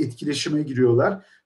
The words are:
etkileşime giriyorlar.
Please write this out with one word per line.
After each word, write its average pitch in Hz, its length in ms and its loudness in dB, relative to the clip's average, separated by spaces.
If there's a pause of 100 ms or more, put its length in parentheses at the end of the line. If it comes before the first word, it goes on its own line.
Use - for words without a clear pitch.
etkileşime 147 580 -4
giriyorlar. 131 640 2 (200)